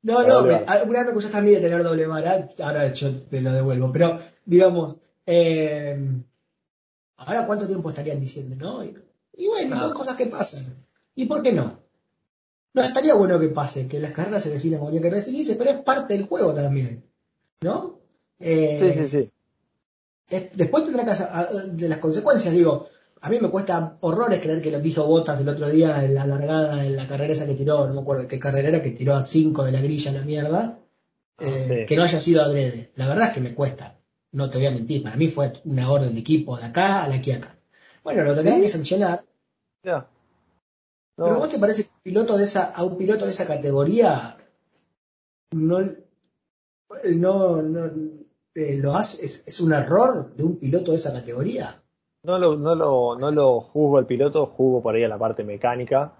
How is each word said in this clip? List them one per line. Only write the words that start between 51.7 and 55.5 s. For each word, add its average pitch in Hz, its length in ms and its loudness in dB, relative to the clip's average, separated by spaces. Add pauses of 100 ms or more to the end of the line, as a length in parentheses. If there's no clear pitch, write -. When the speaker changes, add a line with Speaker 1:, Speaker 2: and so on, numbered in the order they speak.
Speaker 2:
No 180 140 0
lo, 165 180 4
no 151 180 0
lo, 127 420 2
no 139 140 -2
lo 135 300 4
juzgo 143 380 2
al 127 80 2
piloto, 139 400 2
juzgo 127 360 2
por 113 120 0
ahí 117 100 4
a 113 40 2
la 107 100 -4
parte 110 260 -2
mecánica. 123 760 -2